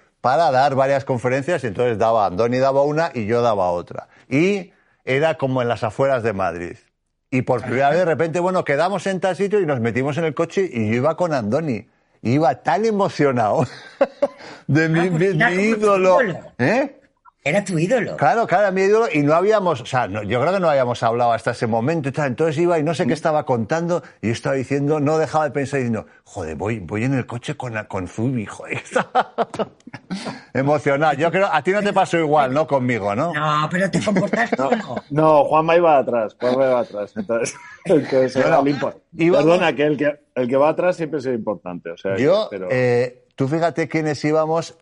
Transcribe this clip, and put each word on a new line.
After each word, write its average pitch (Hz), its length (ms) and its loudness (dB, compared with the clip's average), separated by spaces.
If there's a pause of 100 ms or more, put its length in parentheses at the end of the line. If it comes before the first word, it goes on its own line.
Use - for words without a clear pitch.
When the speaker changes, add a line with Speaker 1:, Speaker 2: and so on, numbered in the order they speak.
(200)
Speaker 1:
para 147 320 2
dar 135 240 2
varias 135 300 0
conferencias, 131 580 -2
y 127 40 -4
entonces 113 300 -2
daba, 113 280 2
Andoni 113 320 0
daba 135 260 2
una 156 300 0
y 113 120 -6
yo 117 160 0
daba 101 300 0
otra. - 380 -8 (200)
Y 180 440 0 (320)
era 147 320 0
como 131 240 -2
en 120 80 -2
las 113 160 -2
afueras 131 380 0
de 113 100 -2
Madrid. 87 420 -6 (560)
Y 127 120 0
por 123 180 -2
primera 131 280 0
vez, 165 100 2
de 185 60 2
repente, 165 360 -2
bueno, 180 240 -2
quedamos 170 420 -2
en 190 140 -4
tal 185 160 -2
sitio 202 240 0
y 175 40 0
nos 143 140 -2
metimos 123 380 -2
en 170 80 -2
el 151 80 -2
coche 170 380 -2
y 113 180 -2
yo 113 60 0
iba 147 200 0
con 180 180 -2
Andoni. 127 540 -4 (340)
Iba 143 340 2
tan 175 280 -2
emocionado 147 800 0 (540)
<laughs> - 500 -6
de 160 220 2
mi, 160 100 2
Speaker 2:
Ah, 180 100 2
porque 180 200 2
Speaker 1:
mi, 190 120 0
Speaker 2:
era 175 100 2
Speaker 1:
mi 180 40 -2
Speaker 2:
como 214 200 2
tu 214 100 -6
Speaker 1:
ídolo. 185 380 4
Speaker 2:
ídolo. 160 160 -4 (180)
Speaker 1:
¿Eh? 214 420 0 (480)
Speaker 2:
Era 196 160 0
tu 190 140 -4
ídolo. 165 400 0
Speaker 1:
Claro, 190 300 2
claro, 185 160 2
era 196 80 2
mi 190 100 0
ídolo 214 320 4
y 151 80 2
no 147 140 4
habíamos, 185 460 2
o 120 40 -14
sea, 123 220 -2
no, 107 160 -6
yo 117 180 0
creo 160 120 2
que 202 60 0
no 175 80 0
habíamos 131 360 0
hablado 120 280 2
hasta 113 200 -2
ese 117 160 -4
momento 131 420 -2
y - 20 -6
tal. 147 140 -2
Entonces 139 320 -2
iba 175 220 2
y 147 40 -2
no 156 120 -2
sé 180 80 -2
qué 160 80 0
Speaker 3:
¿Mm? - 20 2
Speaker 1:
estaba 151 320 0
contando 160 560 -2 (220)
y 101 40 -2
yo 117 60 0
estaba 139 220 -4
diciendo, 143 440 -2
no 156 200 0
dejaba 156 260 0
de 139 60 -4
pensar 143 260 -4
diciendo, 117 300 -4 (160)
"Joder, 80 320 -10
voy, 104 240 -6
voy 101 240 -6
en 135 100 0
el 120 140 -2
coche 131 280 -10
con, 120 200 -10 (120)
con 92 200 -6
Zubi, 113 400 -4
joder". - 340 -10
<laughs> - 1700 -6
Emocionado. 143 600 2
Yo 156 180 0
creo, 190 200 2
a 151 120 2
ti 185 80 0
no 208 120 0
te 202 100 0
pasó 175 240 2
igual, 147 360 2
¿no? 143 120 2
Conmigo, 120 500 0
¿no? 156 180 -2
Speaker 2:
No, 151 360 0
pero 180 220 0
te 175 120 0
comportaste 214 520 0
Speaker 3:
<laughs> - 40 -8
No, 269 100 0
Speaker 2:
o 240 60 4
no. 165 200 -8 (140)
Speaker 3:
no, 151 360 6
Juanma 160 300 4
iba 165 220 6
atrás, 117 420 0
Juanma 127 260 0
iba 127 140 2
atrás. 104 360 -8
Entonces, 113 400 -4 (160)
<laughs> - 140 -20
entonces 131 480 2
Speaker 1:
Bueno, 131 140 2
Speaker 3:
era 160 140 4
lo 135 80 0
impor-, 131 260 -4 (220)
Speaker 1:
íbamos 165 280 4
Speaker 3:
perdona, 165 300 4
que 139 80 0
el 151 140 2
que, 147 220 -2 (160)
el 127 120 -2
que 131 100 0
va 147 120 6
atrás 180 260 0
siempre 156 240 -6
es 120 80 -8
importante, 95 640 -6
o 85 60 -12
sea, 95 200 -4
Speaker 1:
Yo, 185 320 2
Speaker 3:
que, 101 80 -10
pero 92 140 -8
Speaker 1:
eh... 123 540 0 (100)
Tú 135 120 -2
fíjate 165 420 -2
quiénes 156 340 -2
íbamos, 156 580 0